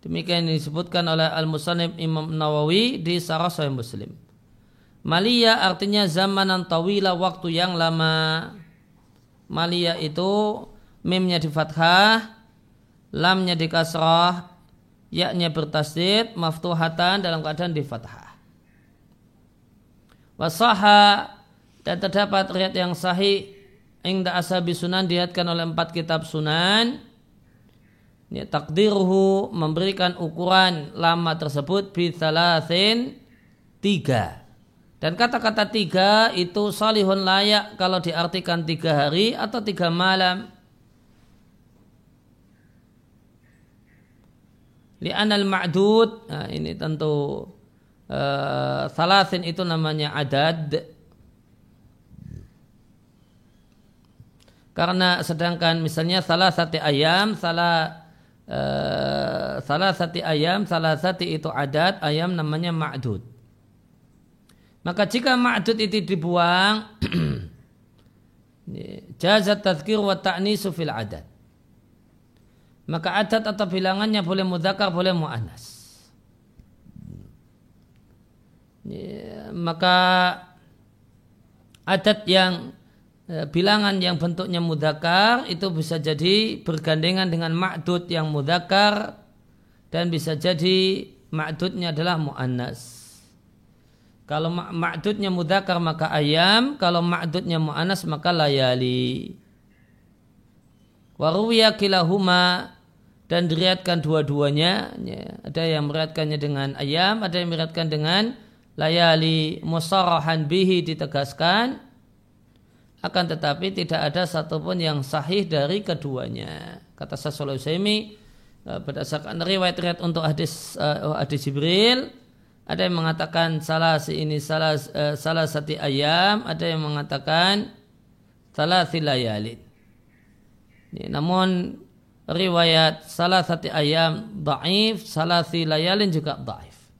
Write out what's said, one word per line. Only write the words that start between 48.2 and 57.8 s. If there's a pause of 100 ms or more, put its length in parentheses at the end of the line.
thalathin
itu
namanya
adad. (4000)
Karena
sedangkan
misalnya
salah
satu
ayam,
salah, (360)